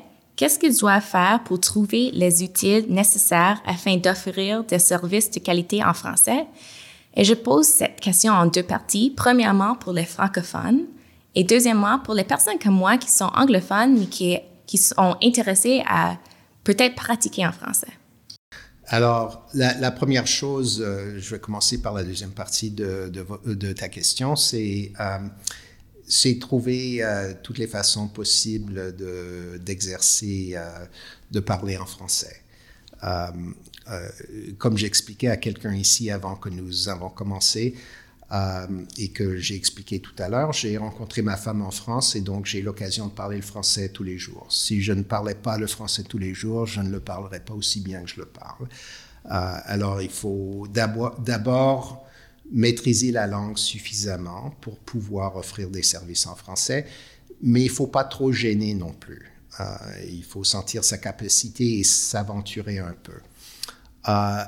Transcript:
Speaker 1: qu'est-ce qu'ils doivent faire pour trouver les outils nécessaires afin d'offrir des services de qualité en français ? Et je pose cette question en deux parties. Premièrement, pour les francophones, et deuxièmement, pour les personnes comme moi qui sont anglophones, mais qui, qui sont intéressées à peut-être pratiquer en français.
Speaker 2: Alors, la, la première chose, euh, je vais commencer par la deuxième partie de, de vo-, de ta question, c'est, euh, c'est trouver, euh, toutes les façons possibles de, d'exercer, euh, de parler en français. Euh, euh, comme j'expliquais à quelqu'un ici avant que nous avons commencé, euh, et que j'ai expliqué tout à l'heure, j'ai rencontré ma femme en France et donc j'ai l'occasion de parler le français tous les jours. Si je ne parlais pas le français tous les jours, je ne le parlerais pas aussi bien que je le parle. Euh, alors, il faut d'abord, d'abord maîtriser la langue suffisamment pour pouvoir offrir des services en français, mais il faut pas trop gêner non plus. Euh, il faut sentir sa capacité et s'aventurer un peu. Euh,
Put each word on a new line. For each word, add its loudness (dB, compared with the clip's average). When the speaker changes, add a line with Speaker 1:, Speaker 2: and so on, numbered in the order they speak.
Speaker 1:
qu'est-ce 2
qu'ils 4
doivent 6
faire 4
pour 0
trouver 2
les 4
outils 2
nécessaires 4
afin 2
d'offrir 0
des 2
services 2
de -4
qualité 0
en 4
français ? 0
Et 6
je 8
pose 4
cette 2
question 4
en 6
deux 4
parties. 0
Premièrement, 4
pour -6
les 0
francophones, 0
et 6
deuxièmement, 6
pour -4
les 2
personnes 2
comme 6
moi 6
qui -2
sont 2
anglophones, 6
mais 2
qui, 0
qui 0
sont 4
intéressées 4
à 2
peut-être 4
pratiquer -2
en 0
français. -4
Speaker 2:
Alors, 2
la, 2
la 2
première 2
chose, 0
euh, -6
je -10
vais -8
commencer -2
par -4
la -2
deuxième -8
partie -6
de, -4
de -8
vo-, -10
de -2
ta -8
question, -2
c'est, -2
euh, -2
c'est 4
trouver, -2
euh, -2
toutes -10
les -4
façons -2
possibles -2
de, -10
d'exercer, -2
euh, -10
de 0
parler -2
en -8
français. -6
Euh, -2
euh, -10
comme 2
j'expliquais 0
à 0
quelqu'un -4
ici 2
avant -6
que -12
nous -6
avons -8
commencé, -2
euh, -2
et -6
que -4
j'ai -4
expliqué -4
tout -18
à -6
l'heure, 0
j'ai -2
rencontré -8
ma 0
femme -4
en -6
France -2
et -4
donc -4
j'ai -4
l'occasion -6
de -14
parler -8
le -8
français -4
tous -10
les -8
jours. -14
Si 0
je 2
ne 0
parlais -4
pas -4
le -4
français -6
tous -8
les -4
jours, -4
je -4
ne 0
le -4
parlerais -10
pas -14
aussi -2
bien -8
que -14
je -14
le -12
parle. -16
Euh, -4
alors, -2
il -6
faut -6
d'abord, -2
d'abord 0
maîtriser 4
la 0
langue -4
suffisamment -6
pour -14
pouvoir -6
offrir -10
des -8
services -2
en -14
français, -4
mais 6
il 2
faut -2
pas 0
trop -2
gêner 0
non -6
plus. -20
Euh, -6
il -12
faut -10
sentir -2
sa 2
capacité 0
et 2
s'aventurer -2
un -8
peu. -20
Euh, 2